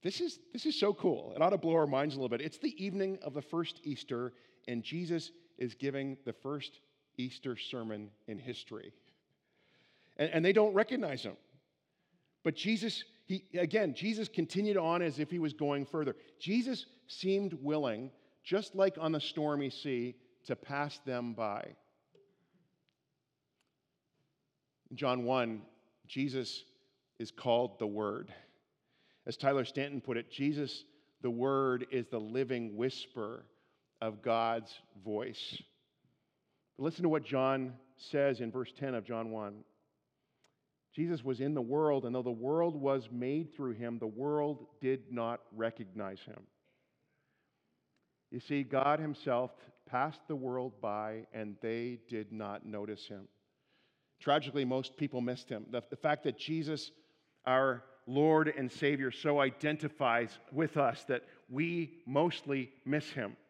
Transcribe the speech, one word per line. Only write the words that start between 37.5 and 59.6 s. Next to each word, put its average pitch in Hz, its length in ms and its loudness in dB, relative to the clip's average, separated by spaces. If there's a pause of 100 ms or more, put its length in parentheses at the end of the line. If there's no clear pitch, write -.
says 139 460 2
in 117 100 -4
verse 123 260 -6
ten 135 180 -4
of 107 100 -4
John 113 260 -4
one. 107 320 -8 (1300)
"Jesus 160 300 -2
was 127 160 -2
in 139 140 0
the 147 80 0
world, 139 420 4
and 123 100 -2
though 127 80 0
the 123 100 0
world 151 440 2
was 135 360 0
made 135 440 -2
through 131 180 -4
him, 117 240 -6
the 113 100 -4
world 143 600 -2 (140)
did 131 280 0
not 117 320 -4 (140)
recognize 107 680 -4
him." - 220 -16 (1800)
You 120 120 -8
see, 143 220 0
God 135 360 4
himself 131 520 0 (340)
passed 139 420 -2
the 156 80 -4
world 127 460 -4
by, 107 500 -4
and 107 300 -8
they 117 380 -4 (100)
did 107 240 -6
not 104 320 -6
notice 104 420 -8
him. 101 220 -14 (920)
Tragically, 143 460 2
most 131 320 -2
people 139 240 -2
missed 120 260 -4
him. 107 220 -6
The, 120 200 -2
the 135 60 -8
fact 151 300 0
that 139 120 0
Jesus, 156 540 -4 (540)
our 127 380 4 (220)
Lord 151 520 6
and 131 120 -2
Savior, 135 420 0
so 147 280 2
identifies 135 1000 2 (140)